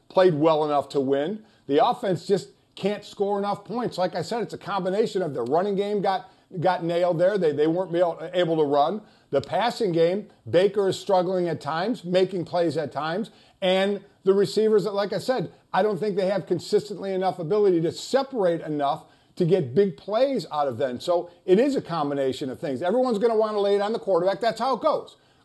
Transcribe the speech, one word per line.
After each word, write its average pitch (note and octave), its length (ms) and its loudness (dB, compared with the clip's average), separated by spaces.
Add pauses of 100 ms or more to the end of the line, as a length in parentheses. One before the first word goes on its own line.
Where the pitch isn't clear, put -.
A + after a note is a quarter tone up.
played F#3 280 4
well D#3 280 4
enough D3 260 0
to D3 120 0
win. C#3+ 420 -2 (240)
The D3 180 4
offense A3+ 400 -2
just F#3+ 240 -2 (260)
can't G3+ 280 -4
score G3+ 360 -4
enough G3+ 260 -4
points. A3 320 -6
Like F3+ 180 -2
I F3 60 -4
said, A3+ 220 -4
it's E3 100 -10
a D#3 40 -12
combination F#3+ 640 -2
of D#3 120 -4
the C3 80 -6
running F3 340 0
game G3+ 260 -2
got, F#3+ 300 -2 (300)
got F3+ 240 0
nailed E3+ 340 0
there. F#3+ 180 4
They, E3 140 2
they D3 160 2
weren't E3 260 -2
able, E3 400 0
able F3 240 2
to D#3 60 4
run. D3 380 2 (300)
The C3+ 100 2
passing A3+ 500 -2
game, E3+ 360 2 (220)
Baker G3 380 2
is F3+ 100 -2
struggling F#3 520 0
at D#3 100 -4
times, E3+ 460 -4
making F#3 400 0
plays E3+ 320 0
at D3 160 -6
times. D#3+ 380 -6 (300)
And F#3+ 400 0 (220)
the F#3+ 100 4
receivers, G#3 520 2
like G3+ 260 -2
I G3+ 60 -4
said, A#3+ 340 -4 (220)
I F#3 80 2
don't G3+ 180 0
think G3+ 160 -4
they F#3 120 0
have G3 180 -2
consistently G3 680 -2
enough F#3 260 -2
ability F#3 420 2
to E3 100 0
separate G3 680 -2
enough D3+ 440 -4 (320)
to F3+ 80 2
get D#3+ 280 0
big G3 240 2
plays A#3 540 -2
out D3 160 0
of A#2+ 100 -6
them. B2 220 -4
So F3 320 -2 (140)
it F#3 120 6
is C4+ 180 2
a B3+ 60 -2
combination C#3+ 680 -4
of A#2 80 -12
things. C#3 240 -4
Everyone's A#3 340 2
gonna A3+ 180 2
wanna G#3+ 240 2
lay G3+ 160 2
it G3+ 60 2
on G#3 100 -2
the A#3 80 -4
quarterback. F#3+ 400 2
That's A#3 200 0
how B3+ 160 0
it F#3+ 60 -8
goes. - 360 -2 (280)